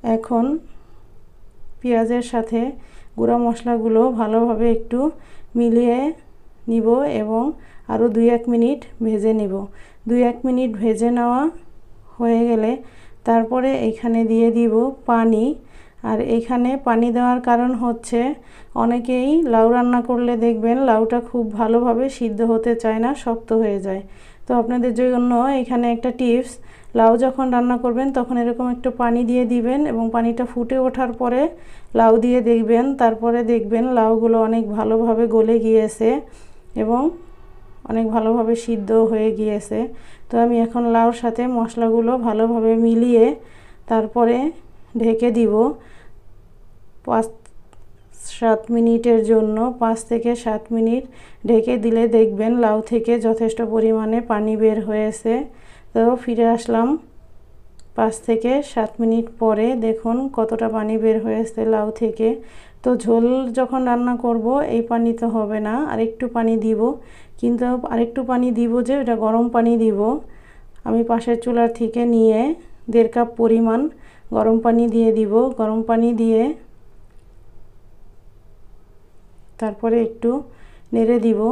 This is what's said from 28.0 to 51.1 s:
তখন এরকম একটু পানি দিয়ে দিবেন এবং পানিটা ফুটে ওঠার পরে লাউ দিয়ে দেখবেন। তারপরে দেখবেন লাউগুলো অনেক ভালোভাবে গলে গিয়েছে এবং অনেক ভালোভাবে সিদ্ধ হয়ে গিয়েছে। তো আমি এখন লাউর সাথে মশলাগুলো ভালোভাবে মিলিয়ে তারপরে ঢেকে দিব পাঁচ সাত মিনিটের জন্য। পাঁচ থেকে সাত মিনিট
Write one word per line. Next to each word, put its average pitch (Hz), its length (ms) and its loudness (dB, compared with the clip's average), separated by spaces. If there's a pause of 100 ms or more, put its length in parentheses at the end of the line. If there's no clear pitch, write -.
তখন 247 200 -2
এরকম 240 380 -2
একটু 247 140 -4 (120)
পানি 240 280 0
দিয়ে 247 140 2 (100)
দিবেন 247 260 0 (120)
এবং 226 140 -2 (100)
পানিটা 233 300 -2
ফুটে 240 400 -4
ওঠার 254 340 -2
পরে 247 220 0 (580)
লাউ 226 140 6 (100)
দিয়ে 247 160 4 (100)
দেখবেন। 233 360 2 (160)
তারপরে 233 380 2 (120)
দেখবেন 226 340 0 (120)
লাউগুলো 226 400 2 (100)
অনেক 226 160 0 (140)
ভালোভাবে 226 480 2 (100)
গলে 226 200 4 (100)
গিয়েছে 220 440 2 (760)
এবং 233 180 0 (880)
অনেক 226 160 -2 (100)
ভালোভাবে 226 380 2 (120)
সিদ্ধ 208 240 -4 (220)
হয়ে 220 260 0
গিয়েছে। 214 420 -4 (480)
তো - 60 -10 (100)
আমি 240 120 2 (100)
এখন 233 180 -2 (120)
লাউর 233 260 4
সাথে 233 220 -2 (140)
মশলাগুলো 226 540 0 (160)
ভালোভাবে 226 460 2 (120)
মিলিয়ে 233 400 6 (640)
তারপরে 226 500 2 (640)
ঢেকে 226 360 2
দিব 226 160 4 (1500)
পাঁচ 226 220 0 (1120)
সাত 220 240 2 (120)
মিনিটের 233 460 4 (120)
জন্য। 220 260 2 (240)
পাঁচ 226 180 0 (100)
থেকে 233 220 0 (120)
সাত 214 200 -4 (120)
মিনিট 226 280 0 (440)